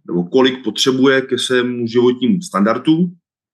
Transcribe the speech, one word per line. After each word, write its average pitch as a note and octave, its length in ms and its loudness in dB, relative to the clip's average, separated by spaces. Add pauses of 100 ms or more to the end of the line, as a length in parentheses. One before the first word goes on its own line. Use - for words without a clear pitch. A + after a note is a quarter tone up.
nebo F2 160 -2
kolik B2+ 400 0
potřebuje C3 580 2
ke B2+ 160 -4
svému B2 500 -2
životnímu A#2+ 540 0
standardu, A#2 560 0 (560)